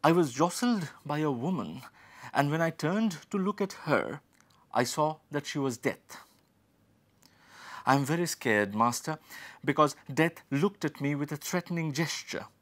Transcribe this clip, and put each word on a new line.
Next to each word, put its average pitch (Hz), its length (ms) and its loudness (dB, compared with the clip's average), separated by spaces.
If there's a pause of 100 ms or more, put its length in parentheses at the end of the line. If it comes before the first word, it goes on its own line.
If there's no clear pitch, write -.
"I 151 100 6
was 165 200 4
jostled 175 580 0 (160)
by 147 120 -2
a 156 120 2
woman, 123 520 -4 (520)
and 143 160 4
when 160 100 0
I 165 100 2
turned 180 480 -2 (120)
to 208 80 -2
look 190 220 -2
at 196 120 -4 (120)
her, 131 360 0 (520)
I 123 120 2
saw 156 340 -2 (120)
that 143 160 -4
she - 120 -6
was 135 200 -2
death." - 500 -6 (1600)
"I 131 60 6
am 139 100 4
very 165 220 0
scared, 104 480 2
master, 120 440 0 (460)
because 147 320 4 (160)
death 160 380 2
looked 175 340 0
at 147 160 -4
me 143 140 0
with 147 180 -4
a 143 60 -6
threatening 170 560 -4
gesture. - 500 -4 (180)